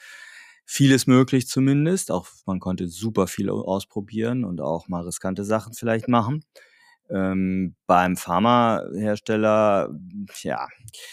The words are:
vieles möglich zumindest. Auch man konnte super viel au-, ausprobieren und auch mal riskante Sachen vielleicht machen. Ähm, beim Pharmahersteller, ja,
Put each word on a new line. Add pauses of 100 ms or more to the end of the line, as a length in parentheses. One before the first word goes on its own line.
(640)
vieles
möglich
zumindest.
Auch (180)
man
konnte
super
viel
au-,
ausprobieren
und
auch
mal
riskante
Sachen
vielleicht
machen. (640)
Ähm, (100)
beim
Pharmahersteller, (520)
ja, (460)